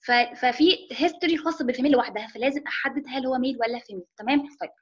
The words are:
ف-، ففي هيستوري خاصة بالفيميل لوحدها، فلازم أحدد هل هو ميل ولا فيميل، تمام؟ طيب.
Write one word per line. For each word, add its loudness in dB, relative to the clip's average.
ف-، 2
ففي 4
هيستوري 0
خاصة -4
بالفيميل 2
لوحدها، 0
فلازم -2
أحدد -4
هل -4
هو 0
ميل -2
ولا -2
فيميل، -14
تمام؟ 0
طيب. -8